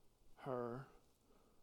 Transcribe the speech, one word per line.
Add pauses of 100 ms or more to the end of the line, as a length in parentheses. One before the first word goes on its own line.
(400)
her. (760)